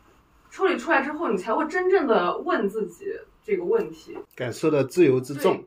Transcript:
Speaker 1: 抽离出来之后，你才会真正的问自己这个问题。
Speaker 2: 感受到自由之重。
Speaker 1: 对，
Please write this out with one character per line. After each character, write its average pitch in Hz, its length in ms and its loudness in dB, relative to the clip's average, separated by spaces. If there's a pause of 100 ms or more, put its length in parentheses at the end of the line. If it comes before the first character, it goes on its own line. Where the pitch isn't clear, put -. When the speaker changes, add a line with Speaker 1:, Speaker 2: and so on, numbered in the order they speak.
(500)
Speaker 1:
抽 381 160 -2
离 - 100 2
出 - 140 -4
来 277 120 4
之 302 100 -6
后， 302 160 -4
你 202 80 0
才 - 160 -4
会 294 140 0
真 370 240 0
正 359 160 4
的 180 320 2
问 247 300 0
自 208 180 -4
己 - 200 -14 (380)
这 202 120 -2
个 175 80 -2
问 190 260 0
题。 - 260 -16 (200)
Speaker 2:
感 131 160 -4
受 156 180 0
到 143 140 4
自 175 200 4
由 127 160 4
之 139 140 -10
重。 196 220 0
Speaker 1:
对， - 100 -12